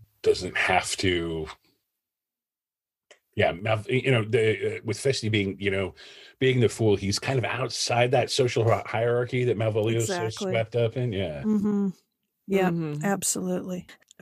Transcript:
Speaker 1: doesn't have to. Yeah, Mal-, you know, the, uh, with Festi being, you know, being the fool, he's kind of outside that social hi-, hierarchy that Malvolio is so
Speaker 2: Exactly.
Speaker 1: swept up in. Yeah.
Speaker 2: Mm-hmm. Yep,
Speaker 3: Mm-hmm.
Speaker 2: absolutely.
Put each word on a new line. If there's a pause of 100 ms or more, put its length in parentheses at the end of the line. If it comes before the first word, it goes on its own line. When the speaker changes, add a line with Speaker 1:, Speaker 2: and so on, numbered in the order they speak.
(220)
Speaker 1:
doesn't
have
to. (1900)
Yeah,
Mal-,
you
know,
the,
uh,
with
Festi
being,
you
know, (440)
being
the
fool,
he's
kind
of
outside
that
social
hi-,
hierarchy
that
Malvolio
is
so
Speaker 2:
Exactly.
Speaker 1:
swept
up
in.
Yeah.
Speaker 2:
Mm-hmm. (600)
Yep,
Speaker 3:
Mm-hmm.
Speaker 2:
absolutely. (360)